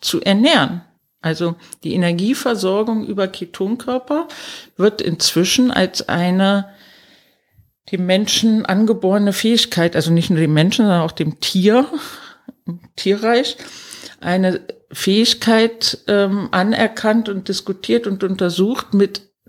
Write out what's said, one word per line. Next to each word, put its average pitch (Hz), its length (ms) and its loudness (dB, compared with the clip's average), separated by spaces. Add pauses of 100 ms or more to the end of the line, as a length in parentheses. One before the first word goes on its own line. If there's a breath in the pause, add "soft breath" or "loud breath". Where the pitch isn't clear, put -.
zu - 200 -4
ernähren. 196 600 2 (380)
Also 170 360 -4 (260 loud breath)
die 160 120 -6
Energieversorgung 202 1120 0
über 196 220 -2
Ketonkörper 247 1040 -4 (480 loud breath)
wird 208 260 0
inzwischen 180 720 0
als - 360 -2
eine 190 600 2 (1200 soft breath)
dem 180 140 -2
Menschen 214 580 2
angeborene 202 680 2
Fähigkeit, 175 640 0
also 160 140 0
nicht 170 200 2
nur 165 80 2
dem 156 160 2
Menschen, 190 320 4
sondern 175 160 2
auch 160 100 -4
dem 156 280 -6
Tier, 214 440 2 (800 loud breath)
im 175 160 -12 (160)
Tierreich, 226 640 0 (600 loud breath)
eine 185 400 0 (300)
Fähigkeit, 226 1160 0
ähm, 202 440 0
anerkannt 220 800 0
und 190 200 -8
diskutiert 202 580 -2
und 196 180 -4
untersucht 190 720 -2
mit 196 380 0 (160)